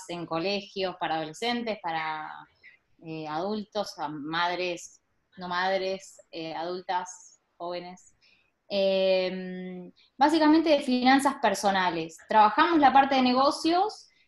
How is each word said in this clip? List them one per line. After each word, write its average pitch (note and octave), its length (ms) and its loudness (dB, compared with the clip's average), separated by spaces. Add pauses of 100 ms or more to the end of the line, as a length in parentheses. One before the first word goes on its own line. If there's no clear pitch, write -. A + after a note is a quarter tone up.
en E3+ 160 -10
colegios, F#3+ 760 -6
para D#3+ 180 -4
adolescentes, A3 680 -6
para, D#3 440 -6 (800)
eh, D#3+ 220 -10
adultos, G3 720 -6
a D3+ 100 -6
madres, F3 920 -6 (380)
no F#3 100 -12
madres, F#3+ 680 -4 (140)
eh, D#3+ 240 -10
adultas, F3+ 840 -8 (180)
jóvenes. F3 580 -12 (580)
Em, F#3 1160 -2 (260)
básicamente D#4 520 4
de C#4+ 120 6
finanzas C4+ 600 4
personales. F#3 760 0 (120)
Trabajamos D4 500 6
la B3+ 140 6
parte C4+ 220 6
de C4 60 4
negocios, D4 840 2 (200)